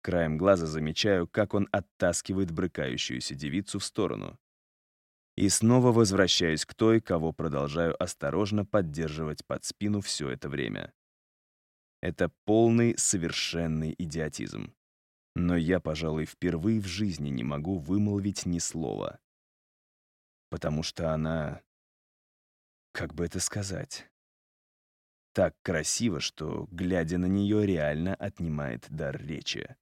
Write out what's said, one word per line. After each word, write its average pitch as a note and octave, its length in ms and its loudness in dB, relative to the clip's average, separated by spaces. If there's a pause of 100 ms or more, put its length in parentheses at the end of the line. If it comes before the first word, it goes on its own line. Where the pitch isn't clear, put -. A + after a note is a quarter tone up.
Краем E2 340 0
глаза F2+ 300 4
замечаю, D#2+ 600 0
как - 260 0
он G2+ 180 0
оттаскивает F#2 800 0
брыкающуюся C#2+ 840 -4
девицу D2+ 420 -4
в G2 80 -4
сторону. G#1+ 540 -2 (1000)
И G2 100 4
снова B2 440 6
возвращаюсь F#2+ 760 4
к - 80 -20
той, A2+ 260 4
кого D#2+ 320 0
продолжаю D2+ 720 -2
осторожно F#2+ 640 -2
поддерживать D#2 800 -2
под - 180 -6
спину G#2 380 -2
всё - 280 -4
это C2 200 -8
время. G#1 420 -4 (1080)
Это F2 280 -2 (160)
полный, A#2 520 6
совершенный D#2+ 960 -2
идиотизм. D2 800 -6 (600)
Но F2 200 2
я, E2+ 240 4
пожалуй, D#2 460 -2
впервые F2+ 560 0
в G2 60 -6
жизни F2 420 -4
не B1+ 140 -2
могу D2 340 -4
вымолвить G2+ 680 0
ни F2 100 0
слова. B1 640 -4 (1300)
Потому D#2 320 -2
что D#2+ 320 -4
она... D#2 480 -2 (1300)
Как D2+ 220 -8
бы E2 120 -2
это F2 140 -6
сказать, - 720 -6 (1200)
так F2 280 2
красиво, F2 580 0
что, D#2 520 -6
глядя F2+ 480 0
на F2+ 80 2
неё, G2+ 360 2
реально E2 520 0
отнимает D2 760 -6
дар D2 320 -6
речи. D2 600 -8